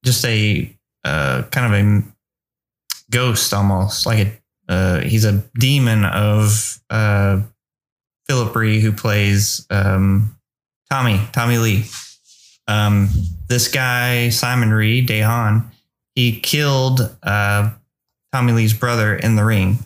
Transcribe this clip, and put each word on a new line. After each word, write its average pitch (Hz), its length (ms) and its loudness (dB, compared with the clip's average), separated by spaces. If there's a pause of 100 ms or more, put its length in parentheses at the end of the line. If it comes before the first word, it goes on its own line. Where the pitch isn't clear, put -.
just 127 200 0
a, 107 480 -2 (320)
uh, 69 460 -2
kind 120 240 0
of 101 60 2
a 101 220 2 (1080)
ghost 120 420 0
almost, 98 540 0
like 107 200 2
a, 107 60 -4 (400)
uh, 90 280 0
he's 110 240 0
a 101 180 2 (160)
demon 120 460 2
of, 107 760 0 (120)
uh, 101 500 0 (880)
Philip 123 280 -2
Rhee, 110 260 2
who 110 120 2
plays, 101 760 0
um, 98 680 0 (540)
Tommy, 120 300 0 (120)
Tommy 120 260 0
Lee. 110 260 0 (840)
Um, 104 400 2 (400)
this 123 200 0
guy, 123 600 -2
Simon 120 420 0
Rhee, 110 300 2
Dae 110 180 -2
Han, 110 500 0 (440)
he 120 260 0
killed, 135 600 0 (220)
uh, 104 480 0 (640)
Tommy 120 200 0
Lee's 113 200 2
brother 110 440 0
in 110 200 0
the 104 80 2
ring. 101 420 0